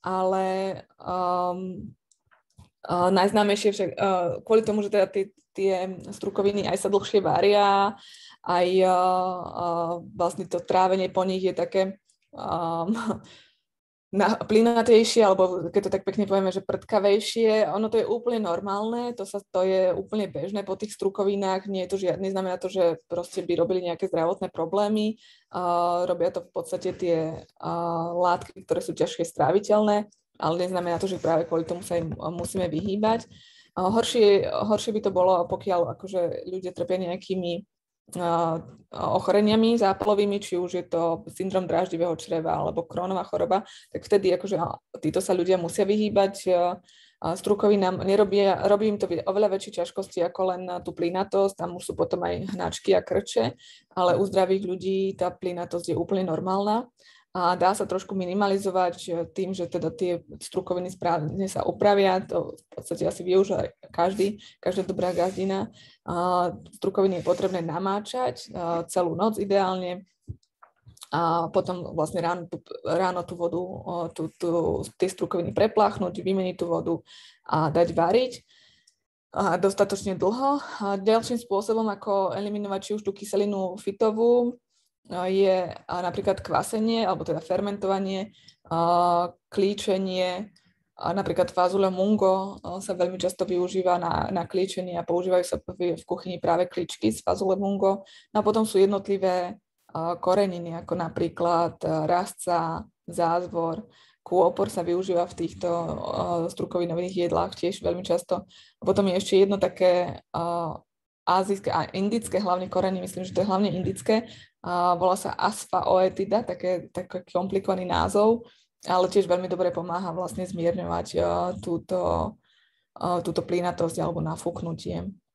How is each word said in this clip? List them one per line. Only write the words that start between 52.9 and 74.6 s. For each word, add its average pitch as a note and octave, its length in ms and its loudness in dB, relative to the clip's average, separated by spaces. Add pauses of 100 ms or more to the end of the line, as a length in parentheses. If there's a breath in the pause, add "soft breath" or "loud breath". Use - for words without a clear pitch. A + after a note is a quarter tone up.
a F3+ 80 0
krče, G#3+ 480 0 (400 loud breath)
ale F3+ 240 2
u G3 80 2
zdravých F#3+ 400 2
ľudí F#3 340 -4 (140)
tá F3+ 160 -2
plynatosť F3 640 -6
je - 20 0
úplne F#3 300 -2
normálna. G3 640 -2 (420 soft breath)
A F3+ 240 2
dá F3 160 4
sa G#3+ 160 -2
trošku F#3+ 240 -4
minimalizovať, F#3+ 840 0 (120)
e, - 20 -12 (220)
tým, F#3 240 -4
že F#3 80 -4
teda F3 240 -4
tie F3+ 320 -2 (240)
strukoviny F3+ 480 -4
správne F3 560 -2
sa - 160 -4
upravia, G3 560 4
to - 400 -6
v - 40 -20 (120)
podstate E3+ 320 -4
asi E3+ 160 -6
vie F#3 160 4
už G3 160 2
aj - 160 -4 (160)
každý, G3 560 0 (160 loud breath)
každá F#3 240 -2
dobrá F3+ 320 -2
gazdina. F#3+ 560 -2 (320 loud breath)
A F3+ 480 0 (240)
strukoviny F#3+ 480 0
je - 40 -2
potrebné F3+ 360 0
namáčať, G3 880 -4
a E3+ 400 -4
celú E3+ 240 0
noc G#3+ 240 0
ideálne. F#3 640 0 (1080)
A E3 440 2
potom F#3 400 -2
vlastne D#3+ 240 -2
ráno E3+ 320 -2
tú, F3 80 -10 (240)
ráno F3+ 400 0
tú F3 160 -12
vodu, E3+ 200 -2
o, F3 520 -6
tú, D#3+ 240 -6
tú, E3 480 0 (160)